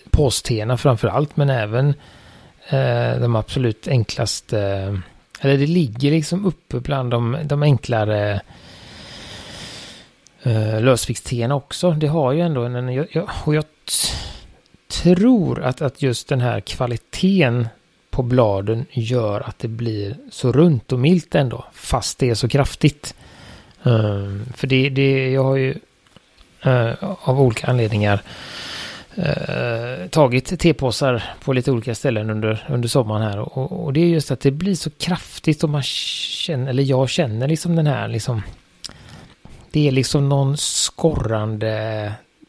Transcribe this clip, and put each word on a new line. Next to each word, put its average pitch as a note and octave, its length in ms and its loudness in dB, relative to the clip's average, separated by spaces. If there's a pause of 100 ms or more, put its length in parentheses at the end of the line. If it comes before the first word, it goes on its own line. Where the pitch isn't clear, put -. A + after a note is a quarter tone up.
(100)
påsteerna A#2+ 680 2
framför A#2+ 320 2
allt, C#3 280 -2
men C#3+ 140 4
även, A#2+ 380 2 (800)
eh, A#2+ 520 0
de A#2+ 160 2
absolut A2+ 520 -2
enklaste, A#2 720 0 (840)
eller C#3 180 4
det C#3 80 2
ligger C#3+ 440 0
liksom E3 360 0
uppe C#3+ 340 -4
bland B2+ 300 -4
de, A#2+ 340 0
de C#3+ 180 0
enklare, G#2+ 800 2 (2000)
eh, A2 380 0
lösviktsteerna A#2+ 720 0
också. - 360 -2
Det D3+ 160 0
har C#3+ 260 2
ju D#3 80 0
ändå D#3+ 220 0
en, B2 120 -4
en, B2+ 200 -4
jag, C#3+ 160 -2
jag, E3+ 180 -4 (160)
och D3+ 100 2
jag D3+ 100 2
t-, - 520 -4 (720)
tror F3+ 760 4
att, C3 200 -2
att C#3 200 -4
just B2+ 260 -2
den C3+ 120 2
här A2+ 200 0
kvaliteten B2 1080 0 (420)
på - 120 -2
bladen A2+ 680 2
gör A2+ 500 -2
att - 180 -10
det A#2+ 100 -6
blir A2+ 480 -6 (140)
så - 220 0
runt C#3+ 400 4
och B2+ 60 0
milt D#3+ 360 2
ändå, B2 380 0
fast - 460 -4
det B2+ 120 2
är A#2 40 2
så A2+ 140 0
kraftigt. - 680 0 (680)
Ehm, G#2 600 0 (120)
för - 100 -4
det, C3 220 2
det, C3+ 420 2
jag C3+ 140 2
har C3+ 120 2
ju, C3+ 180 0 (880)
eh, B2 380 2
av C#3+ 400 -2
olika B2 260 2
anledningar, G#2 560 2 (920)
eh, B2 960 -4
tagit C3+ 500 2
tepåsar C3 640 2 (220)
på C#3+ 80 0
lite B2+ 180 2
olika A#2 240 -2
ställen A2 360 -2
under, G#2+ 380 -2
under B2 200 -2
sommaren G#2+ 340 0
här. G#2 160 -2
Och, C3+ 460 -6
och D3+ 80 -4
det C#3+ 80 2
är F3 60 4
just E3 240 0
att B2+ 100 -2
det C#3 100 4
blir F3 240 -2
så - 160 -6
kraftigt - 760 -2
och D#3 60 0
man C#3+ 120 0
känner, - 880 -6
eller C3 120 2
jag C3 260 2
känner A#2 400 0
liksom D#3+ 280 0
den D#3 100 4
här A2+ 220 0
liksom, A2+ 340 -2 (1300)
det D3+ 180 2
är C3+ 40 2
liksom C#3 360 2
någon C#3 280 2
skorrande A2 1600 -2 (360)